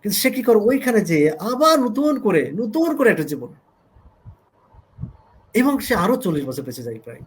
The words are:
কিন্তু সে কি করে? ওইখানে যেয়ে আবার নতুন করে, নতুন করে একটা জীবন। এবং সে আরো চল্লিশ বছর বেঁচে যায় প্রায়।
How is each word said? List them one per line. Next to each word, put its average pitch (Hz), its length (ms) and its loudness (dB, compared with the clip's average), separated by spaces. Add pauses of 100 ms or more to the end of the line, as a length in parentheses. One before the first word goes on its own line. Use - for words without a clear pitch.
কিন্তু 208 160 -4
সে 262 120 2
কি 254 120 -6
করে? 233 140 4
ওইখানে 233 440 2
যেয়ে 156 300 2
আবার 254 500 2
নতুন 262 400 0
করে, 156 320 0
নতুন 269 440 -2
করে 254 140 4
একটা 160 120 -2
জীবন। 135 320 -8 (2000)
এবং 262 240 4
সে - 160 -2
আরো 196 220 2
চল্লিশ 160 300 -2
বছর 131 160 -8
বেঁচে 123 200 -12
যায় 113 160 -10
প্রায়। 120 280 -18